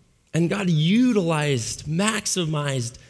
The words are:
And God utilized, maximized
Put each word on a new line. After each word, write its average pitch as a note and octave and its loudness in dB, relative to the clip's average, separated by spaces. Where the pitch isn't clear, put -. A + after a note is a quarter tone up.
And E3 2
God G3 -2
utilized, E3 2
maximized D#3 -2